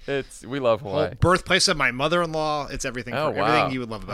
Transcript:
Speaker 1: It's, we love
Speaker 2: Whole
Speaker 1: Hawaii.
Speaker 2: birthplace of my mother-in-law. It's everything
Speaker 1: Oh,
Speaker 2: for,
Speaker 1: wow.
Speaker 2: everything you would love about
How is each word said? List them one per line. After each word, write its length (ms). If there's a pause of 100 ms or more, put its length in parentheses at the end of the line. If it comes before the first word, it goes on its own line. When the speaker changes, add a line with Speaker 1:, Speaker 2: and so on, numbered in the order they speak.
Speaker 1:
It's, 400
we 120
love 220
Speaker 2:
Whole 120
Speaker 1:
Hawaii. 280
Speaker 2:
birthplace 480
of 80
my 140
mother-in-law. 800
It's 180
everything 280
Speaker 1:
Oh, 180
Speaker 2:
for, 60
Speaker 1:
wow. 80
Speaker 2:
everything 280
you 60
would 100
love 140
about 100